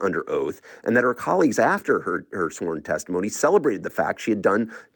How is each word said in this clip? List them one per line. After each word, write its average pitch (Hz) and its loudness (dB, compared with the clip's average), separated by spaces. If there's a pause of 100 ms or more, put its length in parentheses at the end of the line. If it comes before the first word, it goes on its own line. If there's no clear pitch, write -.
under 82 -2
oath, 73 -2 (220)
and 113 0
that 120 4
her 123 0
colleagues 165 2
after 143 2
her, - -4
her 85 -2
sworn 80 -6
testimony 90 -4
celebrated 147 2
the - -8
fact - -2
she - -2
had 104 0
done, 110 2 (260)